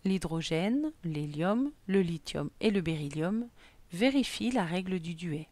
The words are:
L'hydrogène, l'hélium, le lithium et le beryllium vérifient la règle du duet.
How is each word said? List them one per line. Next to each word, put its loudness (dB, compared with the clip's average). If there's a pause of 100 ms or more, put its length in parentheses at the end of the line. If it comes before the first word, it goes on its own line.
L'hydrogène, 0 (120)
l'hélium, 0 (160)
le 4
lithium -2
et 4
le 2
beryllium -2 (460)
vérifient 2
la 2
règle -2
du -6
duet. -4